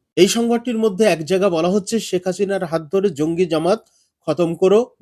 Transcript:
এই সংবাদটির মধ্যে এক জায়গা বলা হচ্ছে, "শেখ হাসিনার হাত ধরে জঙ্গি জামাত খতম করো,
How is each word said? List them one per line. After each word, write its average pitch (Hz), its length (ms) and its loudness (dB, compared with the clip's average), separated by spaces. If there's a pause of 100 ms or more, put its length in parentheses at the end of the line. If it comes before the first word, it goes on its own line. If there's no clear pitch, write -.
(160)
এই 185 120 6
সংবাদটির 233 500 -2
মধ্যে 220 260 0
এক 165 200 2
জায়গা 185 260 0
বলা 165 180 0
হচ্ছে, 202 320 -2
"শেখ 180 260 -4
হাসিনার 185 380 -4
হাত 160 180 -4 (100)
ধরে 196 180 0
জঙ্গি 165 360 -2
জামাত 170 420 -2 (320)
খতম 170 340 -2
করো, 202 480 2